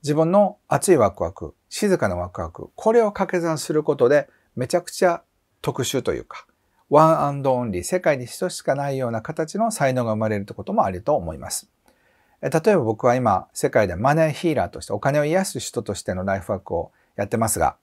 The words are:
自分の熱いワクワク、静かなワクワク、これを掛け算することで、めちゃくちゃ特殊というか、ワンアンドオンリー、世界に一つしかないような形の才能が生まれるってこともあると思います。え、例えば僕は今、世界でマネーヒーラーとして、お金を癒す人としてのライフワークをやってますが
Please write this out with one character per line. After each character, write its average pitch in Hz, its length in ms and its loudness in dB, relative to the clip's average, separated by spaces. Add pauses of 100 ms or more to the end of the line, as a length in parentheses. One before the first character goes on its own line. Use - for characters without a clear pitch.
自 143 140 -2
分 160 160 2
の 196 260 4 (100)
熱 160 260 4
い 160 40 6
ワ 107 140 4
ク - 120 -6
ワ 85 100 -4
ク、 80 200 -12 (160)
静 190 280 0
か 113 100 0
な 92 80 -2
ワ 90 140 -6
ク - 100 -14
ワ 82 100 -6
ク、 - 260 -16
こ 220 180 2
れ 233 80 6
を 208 100 2
掛 196 180 -4
け 175 140 0
算 160 140 -2
す - 160 -6
る 151 100 2
こ 151 120 2
と 123 120 4
で、 143 220 4 (260)
め 123 120 -4
ち - 80 -2
ゃ 175 60 2
く - 100 -16
ち - 140 0
ゃ 170 180 0 (380)
特 135 220 -4
殊 127 200 -2
と 87 100 -2
い 62 60 -4
う - 40 -12
か、 - 220 -18 (440)
ワ 151 160 8
ン 160 140 4
ア 143 120 0
ン 143 100 -6
ド 135 120 2
オ 123 120 -2
ン 110 60 -4
リ 90 100 -4
ー、 - 20 -10
世 185 160 -2
界 156 180 2
に 123 80 -8
一 180 240 -6
つ - 60 -10
し - 60 -12
か 151 120 -2
な 139 160 -4
い 139 80 -4
よ 127 120 -2
う - 20 -4
な 110 100 -4
形 160 360 -6
の 220 140 0
才 139 220 0
能 123 120 0
が 110 80 0
生 - 20 0
ま 107 140 -2
れ 104 100 0
る 98 40 -6
っ - 20 -8
て - 80 -16
こ 98 100 -12
と - 80 -8
も 214 140 2
あ 98 60 -2
る 92 100 -8
と 147 160 0
思 85 160 -6
い 78 40 -12
ま 62 140 -10
す。 - 180 -10 (720)
え、 143 80 -2
例 156 220 2
え 202 60 4
ば 143 60 2
僕 110 220 -2
は 123 100 6
今、 110 360 0
世 - 180 -2
界 107 200 2
で 82 80 -6
マ 131 180 2
ネ 160 120 2
ー - 20 0
ヒ 156 240 -2
ー - 20 0
ラ 92 120 0
ー - 20 -8
と - 100 -14
し - 60 -16
て、 - 80 -8
お 104 60 -4
金 143 200 0
を 147 60 0
癒 175 180 0
す 160 160 -6
人 - 240 -6
と 101 120 -4
し - 60 -12
て 101 120 -4
の 92 100 -4
ラ 98 140 0
イ - 20 -2
フ 104 140 -6
ワ 95 60 -4
ー - 20 -16
ク - 120 -8
を 85 200 -6 (240)
や 104 80 -2
っ - 20 -12
て - 80 -4
ま 113 140 0
す - 100 -4
が 80 240 0